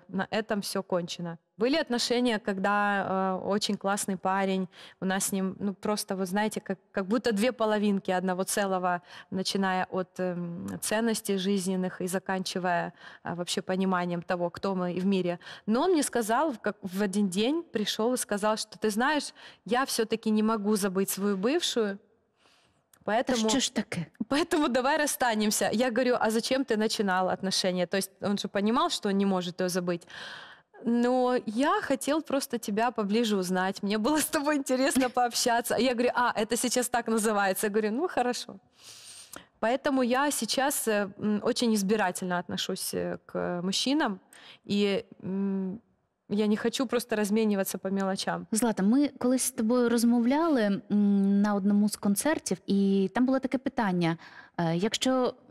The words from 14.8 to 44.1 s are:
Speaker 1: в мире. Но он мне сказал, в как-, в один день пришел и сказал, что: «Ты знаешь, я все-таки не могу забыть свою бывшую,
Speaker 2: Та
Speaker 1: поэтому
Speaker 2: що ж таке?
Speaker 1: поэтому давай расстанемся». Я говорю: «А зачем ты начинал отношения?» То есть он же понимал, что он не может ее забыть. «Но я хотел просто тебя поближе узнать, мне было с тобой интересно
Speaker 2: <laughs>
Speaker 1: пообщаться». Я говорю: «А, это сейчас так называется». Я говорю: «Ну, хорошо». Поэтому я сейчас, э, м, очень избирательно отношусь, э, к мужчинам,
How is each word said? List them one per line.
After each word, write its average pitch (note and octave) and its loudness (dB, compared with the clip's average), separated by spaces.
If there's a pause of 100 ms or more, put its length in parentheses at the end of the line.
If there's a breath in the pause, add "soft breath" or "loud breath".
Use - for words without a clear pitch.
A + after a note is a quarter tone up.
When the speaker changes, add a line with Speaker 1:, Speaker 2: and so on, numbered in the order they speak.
Speaker 1:
в F#3 -2
мире. F3+ 0 (300 loud breath)
Но A3+ 2
он F#4 2
мне D4+ 4
сказал, A#3+ 0
в A3 -8
как-, - -4
в F#3+ -6
один G#3 2
день A#3 0 (120)
пришел A3 0
и B3 0
сказал, G#3 -2
что: - -12
«Ты A3 0
знаешь, C4 0 (320 loud breath)
я A#3+ 0
все-таки A3 -2
не G#3+ 2
могу G#3+ 2
забыть F#3+ 0
свою G3+ -2
бывшую, A3 0 (1080 soft breath)
Speaker 2:
Та G3 -2
Speaker 1:
поэтому A#3 2
Speaker 2:
що B3+ 2
ж - -2
таке? - -4 (240)
Speaker 1:
поэтому D4+ 2
давай C4 2
расстанемся». G#3+ 0
Я B3 2
говорю: B3 2
«А A3 2
зачем B3+ 0
ты A3 -2
начинал F#3+ 0
отношения?» F3+ 0
То G3 -2
есть F#3+ -4 (100)
он G3 0
же G3+ -6
понимал, A3+ 0
что - -4
он G3 2
не G3 4
может F3+ -2
ее F#3 0
забыть. F3 -2 (840 loud breath)
«Но B3 2 (100)
я C#4+ 2
хотел C#4 0
просто C4+ -4
тебя A3+ 0
поближе G#3+ 0
узнать, F#3 0
мне G3+ 0
было C4+ 2
с C#4+ 2
тобой D4+ 0
интересно C4 2
Speaker 2:
<laughs> B3 -6
Speaker 1:
пообщаться». A#3+ 2
Я B3 2
говорю: A3+ 2
«А, A#3+ 2
это A3 0
сейчас B3 0
так A#3 0
называется». G#3 2
Я - 0
говорю: G#3 0
«Ну, C#4+ 0
хорошо». B3 -2 (1080 loud breath)
Поэтому C4 2
я C4 2
сейчас, C4 0
э, G#3 0 (100)
м, G#3 0
очень A#3 2
избирательно F#3+ 0
отношусь, - -6
э, F3 -4
к F3 -4
мужчинам, A#3 0 (500 loud breath)